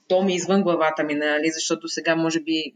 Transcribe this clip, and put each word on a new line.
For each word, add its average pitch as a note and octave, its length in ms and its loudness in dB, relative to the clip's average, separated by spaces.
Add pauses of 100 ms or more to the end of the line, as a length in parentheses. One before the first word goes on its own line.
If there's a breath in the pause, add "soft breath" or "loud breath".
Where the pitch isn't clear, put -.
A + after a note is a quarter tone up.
дом F#3 200 2
извън F#3 340 2
главата D#3+ 400 2
ми, D3+ 100 -2
нали, D3+ 380 0
защото - 360 -4
сега D#3+ 280 -2
може D#3+ 240 0
би D#3+ 240 -2 (120)